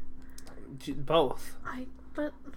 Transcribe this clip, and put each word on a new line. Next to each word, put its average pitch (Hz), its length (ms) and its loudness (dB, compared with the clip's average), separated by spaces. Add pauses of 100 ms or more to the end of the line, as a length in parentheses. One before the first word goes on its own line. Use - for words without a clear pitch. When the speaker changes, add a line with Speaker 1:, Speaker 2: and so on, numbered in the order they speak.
(760)
Speaker 1:
J-, 139 160 -4
both. 147 640 4 (100)
Speaker 2:
I, 254 220 -4 (260)
but 294 200 0 (240)